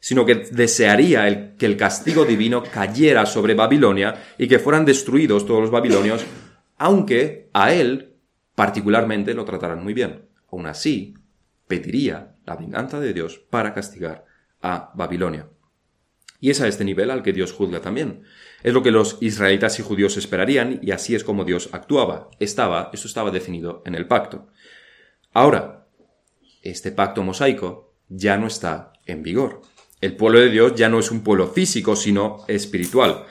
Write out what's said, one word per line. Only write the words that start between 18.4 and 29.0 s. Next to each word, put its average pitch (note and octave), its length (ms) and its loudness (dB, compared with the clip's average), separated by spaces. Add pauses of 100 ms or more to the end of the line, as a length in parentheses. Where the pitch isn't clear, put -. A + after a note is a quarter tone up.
Es A#2+ 100 0
lo B2+ 80 4
que B2 80 4
los A2 300 2
israelitas G#2 580 0
y G#2+ 60 -8
judíos G2+ 320 0
esperarían, A#2 680 -2
y F#2+ 80 -4
así F#2+ 240 -4
es G#2 80 -2
como G2+ 220 -4
Dios F2 260 -4
actuaba. F2+ 600 -2 (100)
Estaba, F#2+ 520 -2
esto - 140 -16
estaba G#2+ 240 -6
definido F2 560 -8
en F2 80 -10
el E2+ 140 -8
pacto. - 400 -2 (840)
Ahora, B2+ 540 2 (760)
este F#2 280 -10
pacto G2 320 -2
mosaico F#2 720 -4 (140)
ya G2 300 0
no A2 100 -4
está E2 440 -8 (140)